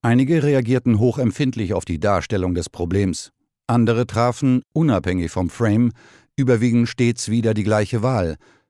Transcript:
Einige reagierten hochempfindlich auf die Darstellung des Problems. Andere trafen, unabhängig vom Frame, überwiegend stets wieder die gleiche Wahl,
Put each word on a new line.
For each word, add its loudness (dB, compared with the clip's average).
Einige 2
reagierten 2
hochempfindlich 0
auf -2
die -6
Darstellung 0
des -4
Problems. -4
Andere 2
trafen, 0
unabhängig 0
vom -2
Frame, 2
überwiegend 2
stets -2
wieder 0
die -2
gleiche 0
Wahl, -2